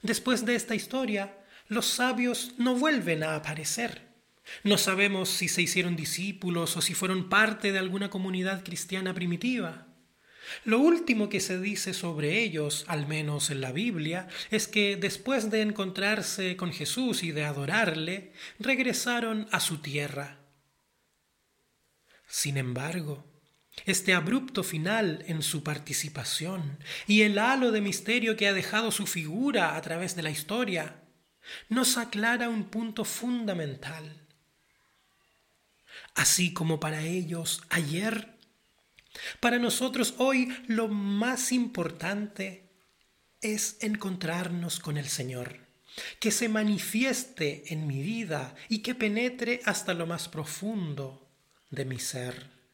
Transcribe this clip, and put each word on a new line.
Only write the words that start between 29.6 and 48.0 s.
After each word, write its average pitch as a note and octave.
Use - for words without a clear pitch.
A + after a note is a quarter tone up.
a D#3
través F3+
de E3+
la D#3
historia F3+
nos B3
aclara A#3
un A3
punto A3
fundamental. D#3+
Así F3+
como D#3+
para D#3
ellos E3+
ayer, F3+
para A#3+
nosotros A#3+
hoy B3+
lo A3+
más G#3
importante G3
es G#3+
encontrarnos F3+
con D3
el C#3+
Señor, B2+
que A3
se A#3
manifieste G#3+
en D#3
mi C3+